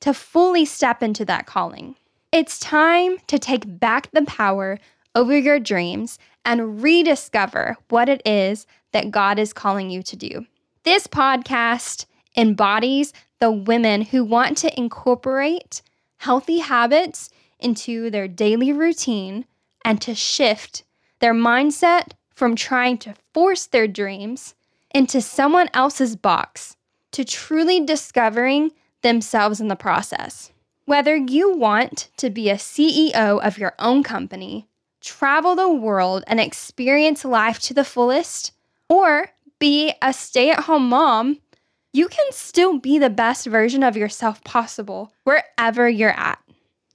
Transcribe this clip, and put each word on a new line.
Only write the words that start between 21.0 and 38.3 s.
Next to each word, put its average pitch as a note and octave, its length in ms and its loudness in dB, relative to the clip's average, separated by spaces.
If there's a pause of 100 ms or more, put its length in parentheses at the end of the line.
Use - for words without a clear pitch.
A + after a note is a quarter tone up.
their A#3 140 4
mindset C#4+ 800 2 (220)
from A#3 220 0
trying B3 420 -2
to G#3 180 -14 (180)
force F4+ 320 2
their A3+ 220 2
dreams G3+ 680 -8 (400)
into C4+ 280 2
someone D4+ 520 2
else's B3+ 420 0
box - 600 -4 (360)
to C4+ 120 -6
truly E4 560 0
discovering C4+ 920 0 (300)
themselves A3 600 0
in G#3+ 60 -4
the G3+ 80 -2
process. - 760 -6 (340)
Whether C#4+ 300 2
you D#4 400 2
want A3+ 640 -2
to B3+ 120 -4
be G#3 200 -4
a G3+ 100 0
C D#4 500 2
E - 60 -8
O G#3 220 2
of G#3 200 -2
your G3+ 220 -4
own B3+ 240 2
company, F#3+ 640 -10 (320)
travel D#4 560 0
the F#4 160 2
world G3 560 0
and A3+ 120 0
experience C#4+ 840 0
life A3+ 360 0
to - 140 -6
the C#4 120 2
fullest, B3+ 680 -2 (380)